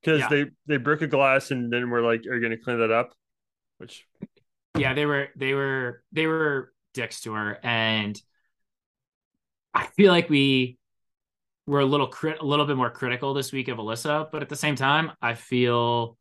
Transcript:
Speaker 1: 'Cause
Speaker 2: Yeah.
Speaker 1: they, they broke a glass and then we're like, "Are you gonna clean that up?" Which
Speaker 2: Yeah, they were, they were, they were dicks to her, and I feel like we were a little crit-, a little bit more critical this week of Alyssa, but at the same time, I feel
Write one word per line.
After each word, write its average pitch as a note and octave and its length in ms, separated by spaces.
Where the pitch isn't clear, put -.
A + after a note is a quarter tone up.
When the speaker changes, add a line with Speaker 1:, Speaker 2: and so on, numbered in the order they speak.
Speaker 1:
'Cause D#3 160
Speaker 2:
Yeah. B2+ 80
Speaker 1:
they, C#3+ 180
they D3 100
broke D3 260
a D#3+ 60
glass C3+ 420
and B2 220
then A#2+ 180
we're A#2+ 120
like, A#2 240
"Are B2+ 100
you A#2+ 60
gonna A2+ 160
clean A#2+ 200
that A2+ 140
up?" A#2+ 200
Which - 280
Speaker 2:
Yeah, C3+ 160
they D3 120
were, C#3 300
they C3+ 180
were, C3+ 580
they D#3 140
were D3+ 460
dicks A#2 280
to A2+ 100
her, G#2+ 300
and A2 580
I B2 120
feel G3 260
like E3+ 180
we C3+ 480
were C#3+ 140
a C#3 40
little C#3 220
crit-, D#3 340
a D#3+ 40
little D3 220
bit C#3+ 100
more B2 140
critical B2+ 440
this C#3 180
week C3+ 160
of A#2+ 100
Alyssa, D3 520
but D3 120
at C#3+ 60
the D3+ 80
same D3+ 200
time, C#3+ 340
I A#2 140
feel A#2+ 880